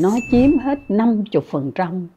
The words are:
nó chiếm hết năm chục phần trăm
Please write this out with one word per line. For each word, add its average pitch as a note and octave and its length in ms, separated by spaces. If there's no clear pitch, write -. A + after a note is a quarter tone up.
nó F#3 80
chiếm C4+ 280
hết C#4 200
năm G#3+ 420
chục C#3+ 140
phần C#3 300
trăm F3+ 320